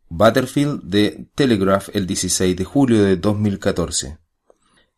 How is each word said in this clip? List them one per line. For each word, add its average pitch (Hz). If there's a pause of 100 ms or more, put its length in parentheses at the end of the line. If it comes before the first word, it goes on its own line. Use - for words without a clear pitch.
Butterfield 131
de 101
Telegraph 98
el 95
dieciséis 92
de 92
julio 120
de 98
dos 101
mil 101
catorce. 76 (800)